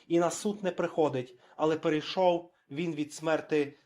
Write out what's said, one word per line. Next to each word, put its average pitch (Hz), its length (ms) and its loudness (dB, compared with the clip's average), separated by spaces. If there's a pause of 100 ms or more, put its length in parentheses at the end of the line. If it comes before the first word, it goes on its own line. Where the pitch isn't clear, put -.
і 170 100 2
на 170 120 4
суд 202 340 -4
не 180 60 0
приходить, 151 680 0 (180)
але 156 200 2
перейшов 170 760 0 (200)
він 160 240 -4
від 147 200 -6
смерти 151 720 0